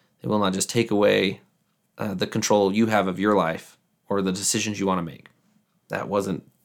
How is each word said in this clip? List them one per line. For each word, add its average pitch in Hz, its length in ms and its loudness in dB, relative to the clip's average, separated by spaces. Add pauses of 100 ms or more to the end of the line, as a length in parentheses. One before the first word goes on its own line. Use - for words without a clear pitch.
(220)
They 117 60 -6
will 107 100 2
not 95 160 2
just 95 160 -4
take 113 200 0
away, 101 520 2 (560)
uh, 104 160 -6
the 92 120 -4
control 104 460 2
you 110 140 2
have 104 200 2
of 92 140 -4
your 104 160 2
life 82 400 -2 (320)
or 101 140 0
the 95 100 0
decisions 107 480 -4
you 98 60 0
wanna 92 160 0
make. 78 260 -12 (600)
That - 200 -6
wasn't, 98 420 -4 (140)